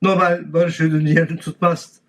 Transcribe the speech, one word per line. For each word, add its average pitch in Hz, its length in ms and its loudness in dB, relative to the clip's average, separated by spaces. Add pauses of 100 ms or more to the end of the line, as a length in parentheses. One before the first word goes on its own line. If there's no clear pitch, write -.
Nobel 175 520 0
Barış 170 280 0
Ödülü 156 280 2
yerini 160 280 2
tutmaz. - 540 -4 (180)